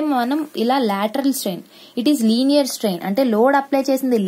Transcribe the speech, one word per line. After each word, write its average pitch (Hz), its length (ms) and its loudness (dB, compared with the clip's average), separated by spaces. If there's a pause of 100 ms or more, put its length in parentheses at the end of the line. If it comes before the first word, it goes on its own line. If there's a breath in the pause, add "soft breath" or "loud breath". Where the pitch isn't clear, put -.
(120)
మనం 254 260 0 (240)
ఇలా 247 140 2 (140)
lateral 214 380 -2 (100)
strain, 185 200 -6 (420 loud breath)
it 220 120 -4
is 269 60 2 (120)
linear 269 340 2 (100)
strain, 190 220 -2 (120)
అంటే 202 140 0 (100)
లోడ్ 247 280 4
అప్లై 277 280 -2
చేసింది 262 400 0